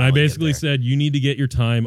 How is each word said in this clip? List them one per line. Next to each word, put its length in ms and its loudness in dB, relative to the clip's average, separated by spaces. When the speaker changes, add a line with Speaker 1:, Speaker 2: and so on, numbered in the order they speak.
Speaker 1:
finally 40 4
get 20 4
Speaker 2:
basically 300 0
Speaker 1:
there? 60 -6
Speaker 2:
said, 240 -2
"You 120 0
need 180 0
to 60 -2
get 180 -2
your 100 0
time 400 0